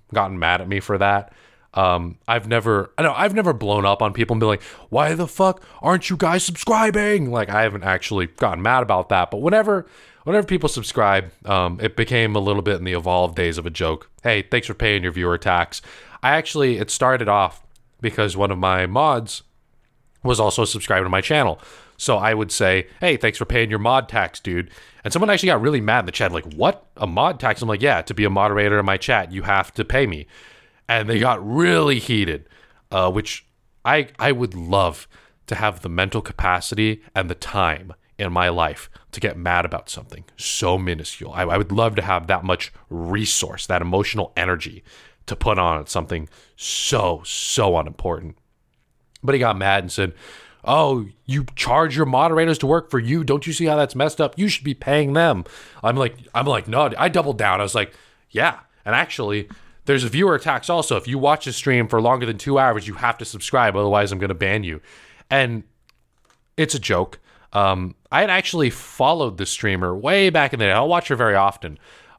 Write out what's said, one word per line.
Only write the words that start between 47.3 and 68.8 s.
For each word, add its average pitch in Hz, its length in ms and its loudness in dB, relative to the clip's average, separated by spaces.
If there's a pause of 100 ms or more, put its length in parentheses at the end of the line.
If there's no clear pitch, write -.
unimportant. 78 600 -6 (840)
But 135 120 2
he 127 40 0
got 110 180 2
mad 98 260 2
and 92 80 -12
said, 95 220 -2 (500)
"Oh, 135 440 2 (180)
you 135 200 -4 (100)
charge 135 400 0
your 151 100 2
moderators 160 540 2
to 139 80 -2
work 160 240 0
for 131 80 0
you. 143 240 0
Don't 139 240 -2
you 160 60 -6
see 170 120 -2
how 151 120 2
that's 143 180 0
messed 147 260 0
up? 147 160 -2
You 202 100 0
should - 180 -4
be 143 80 -2
paying 143 400 0
them." 147 320 2 (360)
I'm 117 140 2
like, 131 220 -2 (180)
I'm 123 100 0
like, 120 220 -2
"No," 127 300 2
I 165 120 2
doubled 143 280 0
down. 98 220 4
I 104 40 0
was 98 120 -4
like, 104 180 0 (360)
"Yeah." 135 300 2 (260)
And 107 100 0
actually, 104 540 -2 (360)
there's 139 180 2
a 117 60 -4
viewer 160 300 2
tax 139 300 -2
also. 160 280 0
If 92 100 -6
you 131 100 -4
watch 143 300 2
a 123 60 -8
stream 123 340 0
for 113 140 2
longer 123 240 2
than 113 120 -6
two 139 220 0
hours, 110 280 2
you 98 80 -10
have 120 220 -2
to 113 80 -12
subscribe. 110 500 0
Otherwise, 101 360 2
I'm 95 80 -6
gonna 95 140 -2
ban 98 300 0
you. 78 180 -10 (480)
And 123 340 0 (920)
it's 151 180 0
a 120 40 -6
joke. 95 400 -2 (340)
Um, 92 420 0 (160)
I 143 100 2
had 208 80 2
actually 180 400 0
followed 135 680 -2